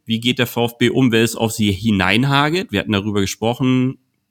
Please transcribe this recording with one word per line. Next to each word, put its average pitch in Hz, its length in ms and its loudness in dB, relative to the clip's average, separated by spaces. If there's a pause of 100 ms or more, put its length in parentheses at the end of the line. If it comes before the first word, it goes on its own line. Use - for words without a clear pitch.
wie 113 160 -2
geht 120 180 -2
der 123 80 0
V 120 180 -2
F 120 140 -4
B 120 100 4
um, 131 240 2
wenn 113 100 4
es 117 140 0
auf 113 160 0
sie 104 180 0
hineinhagelt? 117 1000 0
Wir 98 80 0
hatten 107 120 -4
darüber 101 280 -2
gesprochen, 127 760 -2 (320)